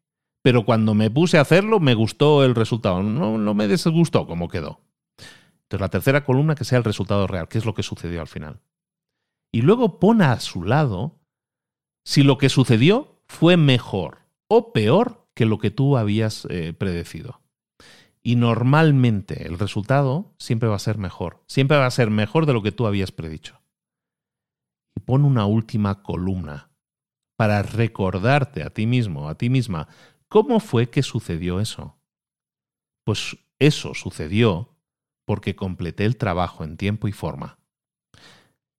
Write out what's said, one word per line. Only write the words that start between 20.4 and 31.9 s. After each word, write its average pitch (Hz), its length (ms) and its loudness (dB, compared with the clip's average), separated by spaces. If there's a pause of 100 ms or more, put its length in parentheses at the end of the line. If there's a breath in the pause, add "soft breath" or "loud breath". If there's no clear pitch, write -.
va 104 80 -2
a 95 40 -8
ser 107 180 -4
mejor. 90 480 -10
Siempre 139 300 2
va 135 100 4
a 123 40 -2
ser 120 200 2
mejor 107 360 0
de 143 60 2
lo 113 100 -2
que 101 100 -2
tú 120 140 -2
habías 101 260 -2
predicho. - 480 -14 (1400)
Y - 40 -10
pon 139 240 2
una 123 220 2
última 104 560 -2
columna 87 680 -6 (680)
para 104 260 2
recordarte 107 1000 -2
a - 80 -12
ti 107 160 -4
mismo, 101 420 -2
a 80 80 -8
ti 120 140 -2
misma, 113 380 -2 (400 soft breath)
¿cómo 226 320 2
fue 120 280 0
que 139 140 -2
sucedió 90 580 -6
eso? 73 380 -10 (1080)